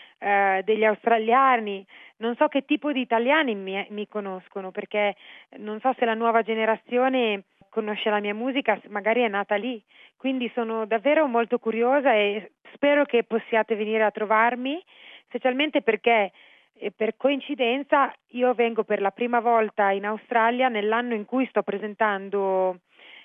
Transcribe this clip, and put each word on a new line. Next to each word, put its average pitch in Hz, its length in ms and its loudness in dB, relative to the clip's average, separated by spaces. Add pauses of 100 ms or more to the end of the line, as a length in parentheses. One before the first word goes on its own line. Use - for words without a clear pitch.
(180)
eh, 196 480 2
degli 214 180 2
australiani. 220 1000 2 (360)
Non 226 180 -4
so 302 120 2
che 277 180 -2
tipo 294 260 -2
di 262 80 -2
italiani 247 540 2
mi, 190 340 -6
mi 208 180 -8
conoscono, 190 640 -10
perché 202 460 -4 (400)
non 214 240 -10
so 262 180 0
se 254 60 0
la 226 80 2
nuova 226 300 2
generazione 220 1000 0 (260)
conosce 214 400 -4
la 208 100 0
mia 208 140 -4
musica, 233 440 -2
s-, - 120 -20
magari 214 320 0
è 233 60 2
nata 202 260 -2
lì. 214 280 -4 (360)
Quindi 262 360 -4
sono 226 300 -4
davvero 277 420 2
molto 233 320 0
curiosa 247 540 2
e 208 400 0 (220)
spero 285 320 2
che 233 180 2
possiate 220 500 -2
venire 214 300 0
a 208 60 2
trovarmi, 233 680 0 (460)
specialmente 262 560 -2
perché, 214 520 2 (420)
eh, - 200 -10
per 220 220 -4
coincidenza 269 960 0 (200)
io 247 200 2
vengo 226 320 0
per 208 160 -2
la 196 100 0
prima 240 300 -2
volta 220 500 2
in 196 140 -2
Australia 233 640 0
nell'anno 226 460 -2
in 208 100 -6
cui 254 220 -2
sto 208 160 -2
presentando, 196 1160 -2 (440)